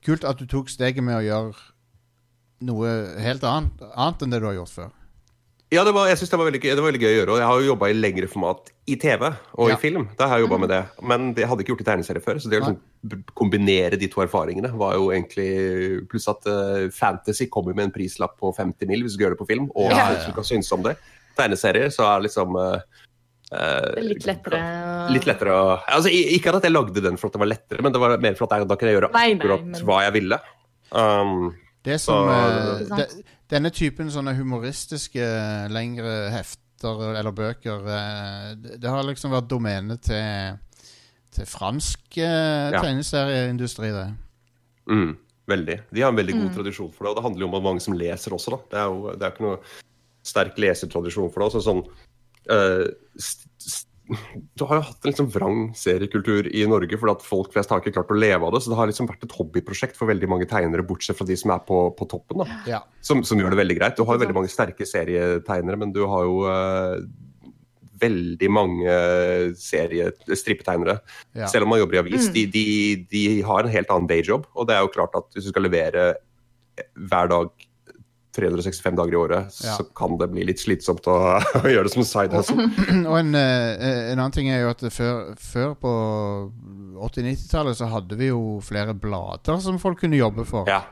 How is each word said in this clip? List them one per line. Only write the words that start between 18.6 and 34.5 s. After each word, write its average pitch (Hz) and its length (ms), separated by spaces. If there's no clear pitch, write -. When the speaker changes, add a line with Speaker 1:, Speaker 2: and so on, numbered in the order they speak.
Speaker 2:
mil 104 160
hvis 110 140
du 101 80
gjør 90 100
det - 60
på 101 80
film, 123 260
og 98 160
Speaker 1:
Ja, - 220
Speaker 2:
hvis 87 100
Speaker 1:
ja. 82 80
Speaker 2:
du - 40
kan 104 100
synes 107 280
om 95 100
det. 117 140
Tegneserier, 147 540
så 120 160
er 101 160
det 104 80
liksom, 92 240
eh, 92 260
eh, - 400
Speaker 3:
Det - 80
er 226 160
litt - 120
lettere 165 360
å 175 480
Speaker 2:
Litt 127 160
lettere 104 240
å, 95 380
altså, 165 200
i-, 165 300
ikke 165 160
at 185 80
jeg 170 100
lagde 104 300
den 90 160
for - 80
at 101 60
det 104 80
var 104 100
lettere, - 320
men 139 100
det 123 80
var 120 180
mer 110 180
for 117 100
at 104 140
jeg, 101 80
da 98 80
kunne 110 160
jeg 98 80
gjøre - 120
Speaker 3:
Nei, 233 220
nei, 92 80
Speaker 2:
akkurat 98 240
Speaker 3:
men 87 180
Speaker 2:
hva 98 200
jeg 101 160
ville. 98 180
Um, 101 640
Speaker 1:
Det 143 180
som, 101 280
Speaker 2:
så - 40
Speaker 1:
eh, 113 480
Speaker 3:
Ikke 208 80
sant? 151 300
Speaker 1:
de-, - 60
denne 151 200
typen 156 400
sånne 139 280
humoristiske, 131 840